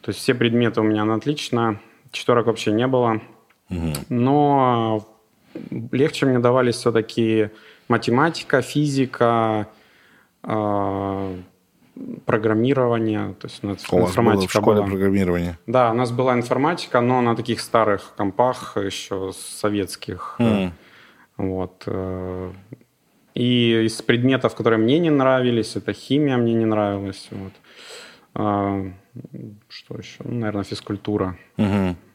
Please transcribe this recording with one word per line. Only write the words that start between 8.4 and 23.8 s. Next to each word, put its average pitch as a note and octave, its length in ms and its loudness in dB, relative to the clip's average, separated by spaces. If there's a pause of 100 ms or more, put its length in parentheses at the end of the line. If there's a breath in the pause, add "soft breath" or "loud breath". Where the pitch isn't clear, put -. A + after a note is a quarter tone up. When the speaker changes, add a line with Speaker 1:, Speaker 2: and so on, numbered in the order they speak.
Speaker 1:
физика, A#2 1040 0 (760 soft breath)
э, G2 920 -4 (920)
программирование. A2 1120 0
То - 80 -14
есть - 160 -16
у G#2 40 -6
нас G2 100 -6 (140)
Speaker 2:
У F#2 60 2
вас F2+ 40 6
было F2+ 40 6
в F#2 40 -2
Speaker 1:
информатика G2+ 500 2
Speaker 2:
школе G#2 220 4
Speaker 1:
была. G2+ 60 -2
Speaker 2:
программирование? F#2+ 720 0 (100)
Speaker 1:
Да, A#2+ 240 2
у - 40 -2
нас B2 160 0
была B2+ 240 0
информатика, B2+ 680 0
но B2 200 2
на A#2 140 2
таких A2+ 240 -4
старых G#2 580 0
компах A#2+ 600 -2
ещё F#2+ 540 -6
советских. - 1080 -6
Speaker 2:
Мгм. G2+ 340 0 (640 loud breath)
Speaker 1:
Вот, F#2 500 -6
э, F#2 640 -8 (800)
и A#2+ 520 2